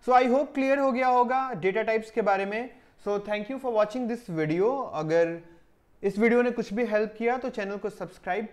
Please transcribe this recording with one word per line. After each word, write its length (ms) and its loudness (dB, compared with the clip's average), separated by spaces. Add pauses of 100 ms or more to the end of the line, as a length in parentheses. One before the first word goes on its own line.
So, 60 6
I 120 8
hope 200 2
clear 320 0
हो 120 2
गया 160 0
होगा 460 2
डेटा 300 0
टाइप्स 280 -2
के 100 -2
बारे 240 2
में। 320 -8 (300)
So, 120 -2
thank 320 -6
you 140 -8
for 80 -2
watching 380 2
this 280 -6
video। 540 0
अगर 460 2 (640)
इस 160 -2
वीडियो 220 4
ने 100 2
कुछ 220 -6
भी 120 -2
हेल्प 320 -2
किया 200 0
तो 120 -6
चैनल 280 -6
को 120 -6
सब्सक्राइब 640 -8